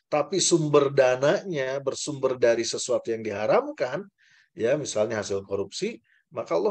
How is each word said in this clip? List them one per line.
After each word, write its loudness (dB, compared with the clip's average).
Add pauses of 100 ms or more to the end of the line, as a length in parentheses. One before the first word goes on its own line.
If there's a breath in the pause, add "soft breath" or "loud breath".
(100)
tapi 0
sumber 4
dananya 2
bersumber -4
dari 2
sesuatu -2
yang -6
diharamkan, -2 (560 soft breath)
ya, 2
misalnya -2
hasil -4
korupsi, -6 (320)
maka -4
Allah 0